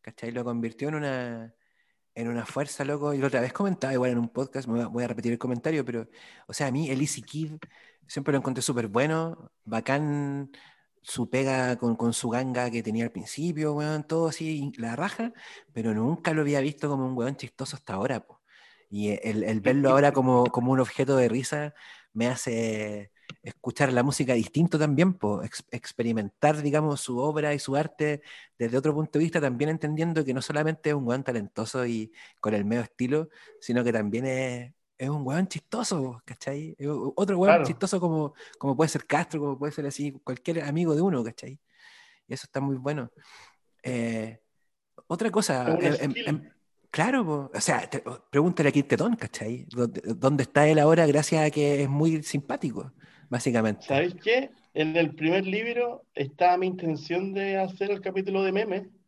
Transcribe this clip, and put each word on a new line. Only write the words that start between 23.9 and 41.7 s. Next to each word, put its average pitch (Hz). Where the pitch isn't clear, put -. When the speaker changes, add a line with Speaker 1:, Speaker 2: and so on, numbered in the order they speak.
Speaker 1:
la 120
música 135
distinto 147
también, 151
po, 104
ex-, -
experimentar, 117
digamos, 147
su 123
obra 147
y 143
su 135
arte 151
desde 117
otro 143
punto 151
de 160
vista, 160
también 139
entendiendo 156
que 131
no 123
solamente 156
es 147
un 139
weón 127
talentoso 113
y 110
con 107
el 104
medio 117
estilo, 139
sino 120
que 117
también 110
es, 127
es 127
un 143
weón 170
chistoso, 151
¿cachai? 143
Es 139
o-, 143
otro 196
weón 180
Speaker 2:
Claro. 151
Speaker 1:
chistoso 190
como, 160
como 135
puede 156
ser -
Castro, -
como 143
puede 143
ser 147
así 143
cualquier 160
amigo 156
de 151
uno, 156
¿cachai? 127